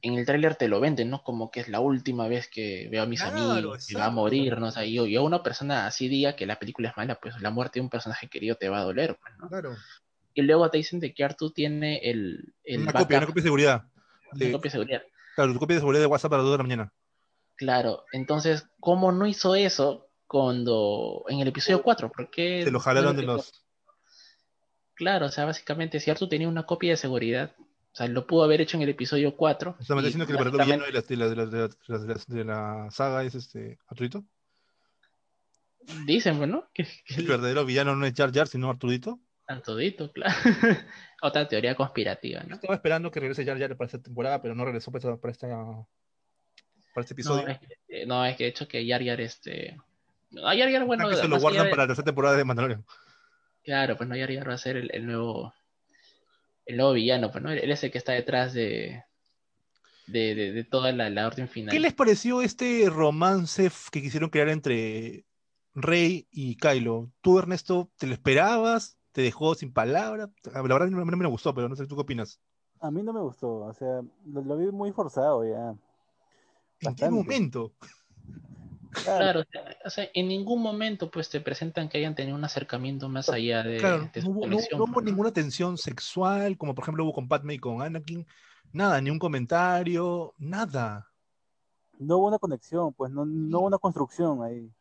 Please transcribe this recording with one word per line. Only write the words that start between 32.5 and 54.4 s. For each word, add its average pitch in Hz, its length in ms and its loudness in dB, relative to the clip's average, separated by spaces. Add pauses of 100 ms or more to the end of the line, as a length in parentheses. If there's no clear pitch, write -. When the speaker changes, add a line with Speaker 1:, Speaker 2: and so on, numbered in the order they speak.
Speaker 2:
la 107 60 -12
saga 131 340 -2
es, 123 100 -8
este, 117 520 -14
Arturito? 123 400 -8 (1800)
Speaker 1:
Dicen, 165 300 4
pues, 147 140 0
¿no? 285 240 -6
Que, 175 100 -2
que - 300 -14
Speaker 2:
¿El 139 80 -4
Speaker 1:
el 170 60 -2
Speaker 2:
verdadero 127 360 2
villano 139 320 2
no 139 80 0
es 131 100 0
Jar 139 160 2
Jar, 143 160 4
sino 131 220 -4
Arturito? 127 520 -4 (260)
Speaker 1:
Arturito, 135 640 -6
claro. - 220 0
<laughs> - 600 4 (280)
Otra 147 260 2
teoría 117 260 2
conspirativa, 123 680 -4
¿no? - 80 -14
Speaker 2:
Yo - 60 -12
estaba 196 180 -4
esperando 165 360 0
que 160 100 -6
regrese 135 260 -4
Jar 135 120 -4
Jar 135 200 -4
para 123 80 -4
esta 123 160 -12
temporada, 127 400 -4
pero 117 120 -6
no 123 120 -4
regresó 123 260 -6
para 131 60 -6
esta, 120 200 -4
para 120 140 -6
esta, 123 160 -12
para - 1600 -12
este 135 100 -14
Speaker 1:
No, - 20 -14
Speaker 2:
episodio. 139 320 -2
Speaker 1:
es 135 100 -6
que, - 80 -20 (220)
eh, - 180 -10
no, 123 200 2
es 131 100 0
que 120 80 -2
de 120 60 0
hecho - 180 -10
que 120 180 -4
Jar 123 160 0
Jar, 123 200 -2
este, - 540 -10 (680)
a 156 100 4
Jar 254 160 4
Jar, 262 140 2
bueno, 233 200 0
Speaker 2:
Creo 202 120 2
que - 60 -
se - 60 -
lo 147 80 4
Speaker 1:
más - 20 4
allá 135 40 4
Speaker 2:
guardan 156 220 6
Speaker 1:
de 151 60 4
Speaker 2:
para 139 140 4
la - 40 2
tercera 127 160 -2
temporada 139 320 4
de 139 80 4
Mandalorian. 123 400 -2 (800)
Speaker 1:
Claro, 135 320 0
pues, 123 120 -6
no, 123 80 -6
Jar 131 180 -4
Jar 135 140 -8